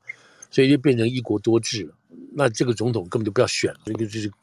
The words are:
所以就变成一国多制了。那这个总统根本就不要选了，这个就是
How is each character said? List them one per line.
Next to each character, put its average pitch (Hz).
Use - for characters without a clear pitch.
所 135
以 131
就 143
变 131
成 113
一 127
国 107
多 113
制 113
了。 76
那 139
这 117
个 120
总 113
统 90
根 123
本 107
就 107
不 123
要 104
选 -
了， -
这 107
个 107
就 107
是 104